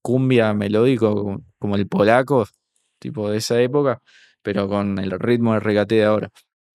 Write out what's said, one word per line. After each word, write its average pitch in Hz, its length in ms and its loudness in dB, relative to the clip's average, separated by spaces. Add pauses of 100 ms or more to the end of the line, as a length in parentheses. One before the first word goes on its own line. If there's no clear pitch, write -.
cumbia 123 500 2
melódico, 107 640 0
como, 101 300 -6 (140)
como 104 180 -4
el 101 120 -2
polaco, 120 580 2 (520)
tipo 104 320 -8
de 107 80 -2
esa 117 240 -2
época, 131 400 0 (400)
pero 98 260 -2
con 101 300 -2
el 95 200 -6
ritmo 117 340 0
de 107 60 2
R 104 160 -2
K 104 120 2
T 113 80 -2
de 110 100 4
ahora. 104 260 0 (440)